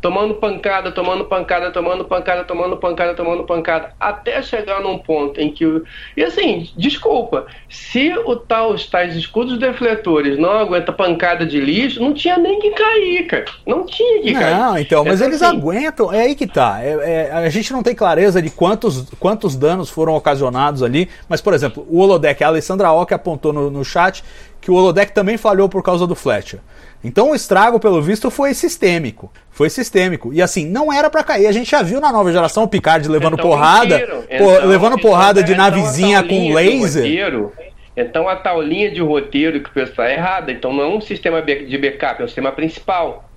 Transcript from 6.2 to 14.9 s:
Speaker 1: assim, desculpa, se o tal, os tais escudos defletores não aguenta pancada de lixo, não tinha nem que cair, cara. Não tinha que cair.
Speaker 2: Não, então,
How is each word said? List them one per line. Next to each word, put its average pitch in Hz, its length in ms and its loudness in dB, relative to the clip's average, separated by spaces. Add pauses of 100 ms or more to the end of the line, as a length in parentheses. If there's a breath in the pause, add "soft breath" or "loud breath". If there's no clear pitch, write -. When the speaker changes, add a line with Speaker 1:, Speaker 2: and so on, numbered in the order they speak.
Speaker 1:
assim, 247 540 -2
desculpa, 220 720 -2 (200 loud breath)
se 302 560 -4
o 240 120 -2
tal, 226 340 -2
os 190 160 -4
tais 180 300 -2
escudos 240 420 -4
defletores 220 800 0
não 170 120 2
aguenta 175 420 0
pancada 175 520 0
de 147 160 -2
lixo, 190 400 -2
não 285 140 0
tinha 359 240 0
nem 392 220 0
que 415 100 2
cair, 403 560 0
cara. - 200 -4 (200)
Não 320 180 -2
tinha 440 380 0
que 415 100 0
cair. - 240 2
Speaker 2:
Não, 214 220 0
então, 151 260 2